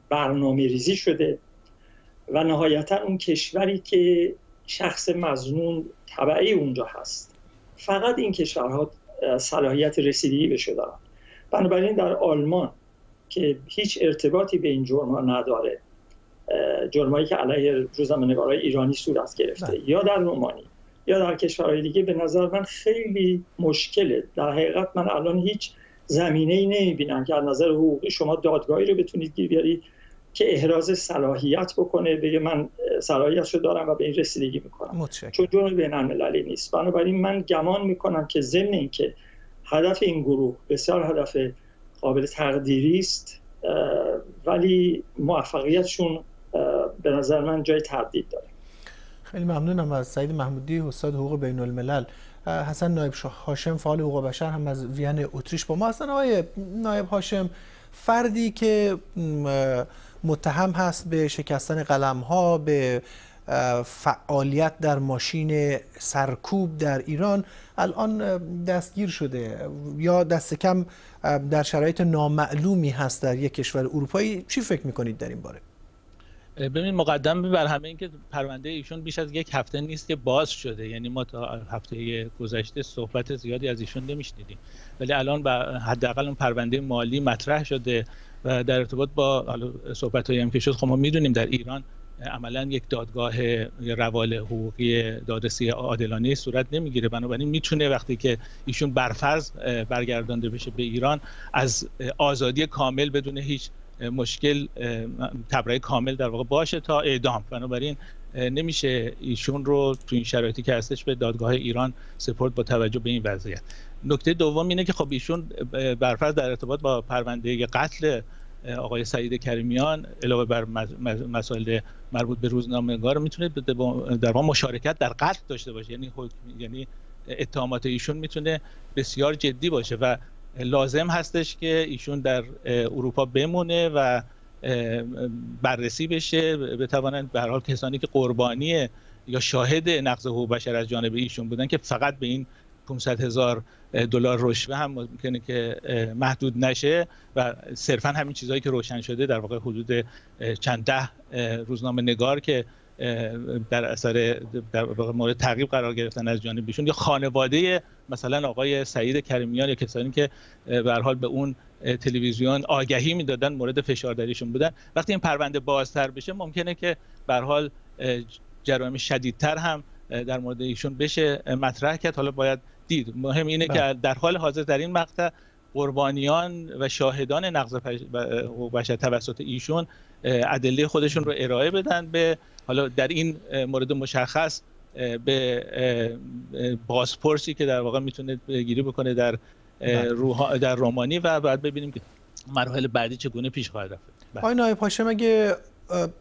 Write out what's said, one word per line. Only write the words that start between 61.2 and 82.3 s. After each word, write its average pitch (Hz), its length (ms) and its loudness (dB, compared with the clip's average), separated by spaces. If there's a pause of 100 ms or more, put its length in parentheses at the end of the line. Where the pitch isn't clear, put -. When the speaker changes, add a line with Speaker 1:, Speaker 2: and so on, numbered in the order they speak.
Speaker 2:
شکستن 151 540 -2
قلم‌ها، 139 760 2
به، 139 440 2 (460)
اه، 127 340 2
فعالیت 143 960 0
در 147 200 2
ماشین 143 800 0 (200)
سرکوب 151 800 -2
در 139 280 0
ایران، 190 380 0 (340)
الان، 214 420 0
اه، 190 200 0 (260)
دستگیر 180 420 0
شده 127 600 -4 (300)
یا 175 260 6
دست 160 300 0
کم، 185 320 2 (380)
اه، 147 140 2
در 143 240 2
شرایط 156 380 2
نامعلومی 151 880 4
هست 131 320 -2
در 127 160 2
یک 139 160 -2
کشور 131 320 -2
اروپایی. 185 600 0
چی - 120 -2
فکر 185 260 -2
می‌کنید 117 320 -4
در 117 100 -6
این 120 120 -10
باره؟ - 200 -14 (960)
Speaker 3:
ببین، 156 340 -2
مقدم 156 520 2
بر 180 240 4
همه 151 220 -2
این 165 80 -14
که 180 140 -10 (200)
پرونده 135 380 -6
ایشون 160 320 -10
بیش 156 180 -8
از 151 140 -4
یک 156 200 -4
هفته 143 280 -2
نیست 151 280 -8
که 156 80 0
باز 135 340 2
شده، 110 380 -8
یعنی 117 200 -8
ما 127 160 -4
تا 120 220 -10 (240)
هفته 117 600 -6 (100)